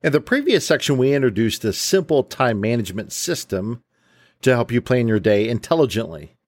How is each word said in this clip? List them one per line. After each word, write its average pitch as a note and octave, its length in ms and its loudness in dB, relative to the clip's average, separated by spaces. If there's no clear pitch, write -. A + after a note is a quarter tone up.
In C#3+ 120 0
the D3 80 4
previous C4+ 440 0
section, C#3+ 320 0
we B2+ 160 2
introduced A2+ 520 0
a G#2 80 0
simple D#3 500 0
time A#2 380 -2
management G#2+ 500 -4
system A2+ 720 -6
to B2+ 120 4
help A#2 160 0
you A#2+ 100 0
plan B2 280 0
your A2 100 2
day G#2 300 2
intelligently. A2 880 -2